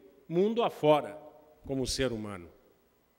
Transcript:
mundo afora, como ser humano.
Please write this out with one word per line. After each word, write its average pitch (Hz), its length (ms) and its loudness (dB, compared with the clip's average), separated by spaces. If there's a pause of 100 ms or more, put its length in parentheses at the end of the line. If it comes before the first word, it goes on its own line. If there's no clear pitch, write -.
(280)
mundo 214 360 2
afora, 151 560 2 (460)
como 135 200 -4
ser 127 260 -2
humano. 101 380 -10 (680)